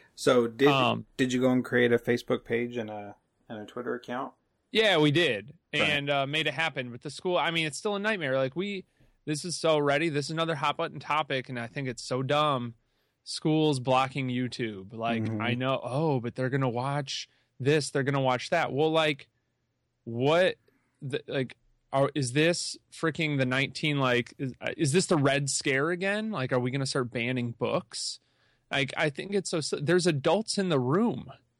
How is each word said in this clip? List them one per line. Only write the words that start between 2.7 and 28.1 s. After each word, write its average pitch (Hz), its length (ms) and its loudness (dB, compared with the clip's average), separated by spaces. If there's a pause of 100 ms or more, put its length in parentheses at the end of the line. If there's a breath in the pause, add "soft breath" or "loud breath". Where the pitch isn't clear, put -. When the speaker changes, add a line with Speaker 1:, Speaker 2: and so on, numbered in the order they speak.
Speaker 1:
and 110 120 -6
a, 104 260 -12 (340)
and 110 100 -10
a 104 60 -12
Twitter 123 280 -8
account? 123 400 -8 (380)
Speaker 2:
Yeah, 202 260 4
we 151 140 6
did, 135 420 0 (200)
Speaker 1:
Right. 147 100 0
Speaker 2:
and, 147 260 0
uh, 143 180 0
made 156 200 -2
it 147 60 -2
happen. 139 380 -4
But 120 120 -14
the 151 80 -10
school, 180 260 -2
I 160 140 0
mean, 165 160 0
it's 151 100 -8
still 208 180 -2
a 196 40 -4
nightmare. 190 360 -2
Like, 135 200 0
we, 196 280 -6 (420)
this 151 200 -4
is 170 100 -8
so 160 220 4
ready. 147 320 2
This 143 160 -2
is 151 60 -8
another 160 240 -2
hot 147 200 0
button 156 240 -6
topic, 143 500 -2
and 127 100 -8
I 127 80 -8
think 139 200 -8
it's 120 160 -8
so 131 200 -4
dumb. 135 500 0 (500)
Schools 156 560 0
blocking 131 480 0
YouTube. 117 640 -6
Like, 113 300 -2
Speaker 1:
Mm-hmm. 110 180 -4
Speaker 2:
I 120 120 -2
know, 131 300 0
"Oh, 139 360 0
but 117 160 -6
they're 131 140 -4
gonna 135 180 0
watch 139 600 -4 (300)
this, 143 320 2
they're 139 120 0
gonna 139 180 0
watch 127 280 0
that." 165 240 0
Well, 151 180 2
like, 156 380 0 (760)
what, 139 520 2 (460)
the, 139 260 -6
like, 131 280 -4 (380)
are, 135 220 2
is 127 180 -2
this 160 420 0 (160)
freaking 156 460 -2
the 131 80 2
nineteen, 139 540 0
like, 123 380 2
is, 131 240 -6
uh, - 140 -4
is 151 160 0
this 180 140 2
the 180 120 4
Red 139 320 4
Scare 139 420 0
again? 196 400 -2
Like, 131 200 -4
are 131 80 2
we 123 120 0
gonna 135 140 -2
start 127 260 -2
banning 120 400 -2
books? - 680 -4 (500)